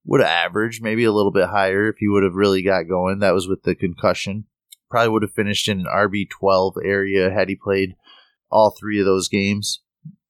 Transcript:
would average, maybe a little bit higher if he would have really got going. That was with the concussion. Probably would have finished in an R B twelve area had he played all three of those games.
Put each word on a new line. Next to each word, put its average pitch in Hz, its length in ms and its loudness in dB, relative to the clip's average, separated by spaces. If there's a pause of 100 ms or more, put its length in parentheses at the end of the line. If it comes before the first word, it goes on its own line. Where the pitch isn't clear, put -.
would 139 160 2
average, 92 600 0
maybe 113 220 -2
a 113 80 2
little 101 200 2
bit 90 180 0
higher 98 380 0
if 107 120 -4
he 104 80 0
would 101 160 4
have 92 120 0
really 98 260 2
got 90 260 0
going. 92 320 -2
That 95 140 2
was 92 140 -2
with 95 160 -6
the 90 120 0
concussion. 98 720 -4 (440)
Probably 117 200 2
would 110 140 0
have 98 100 -6
finished 104 340 -2
in 98 140 -2
an 90 60 -6
R 101 220 0
B 98 160 -4
twelve 95 580 0
area 98 480 0
had 95 180 -2
he 101 60 -2
played 98 400 -2 (540)
all 107 220 4
three 104 280 -4
of 95 60 4
those 95 240 2
games. 101 520 -2 (480)